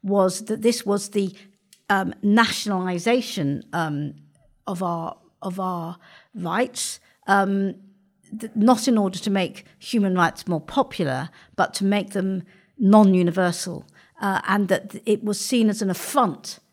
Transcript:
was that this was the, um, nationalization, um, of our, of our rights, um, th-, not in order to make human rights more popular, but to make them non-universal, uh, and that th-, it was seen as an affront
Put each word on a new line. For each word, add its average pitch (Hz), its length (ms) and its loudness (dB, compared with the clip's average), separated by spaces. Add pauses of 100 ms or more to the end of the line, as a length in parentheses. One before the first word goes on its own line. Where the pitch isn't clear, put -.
was 190 420 0
that 220 160 -6
this 233 240 0
was 202 240 -2
the, 196 260 -2 (540)
um, 190 320 0
nationalization, 202 1400 0 (100)
um, 147 420 -4 (520)
of 180 140 -6
our, 170 360 -6 (240)
of 190 180 -8
our 175 380 -6 (360)
rights, 190 680 -4 (280)
um, 196 480 0 (640)
th-, 220 160 -12
not 226 320 4
in 240 100 4
order 185 220 0
to - 100 -4
make 190 360 -2 (120)
human 196 380 0
rights 175 320 0
more 165 140 -2
popular, 160 680 -4 (260)
but - 200 0
to 196 100 -2
make 202 260 0
them 190 320 -4 (340)
non-universal, 185 1080 4 (360)
uh, 196 260 -2
and 202 200 2
that 196 220 0
th-, - 160 -14
it 208 180 0
was 208 160 -2
seen 226 300 2
as 214 120 -4
an 196 80 0
affront 185 680 -2 (140)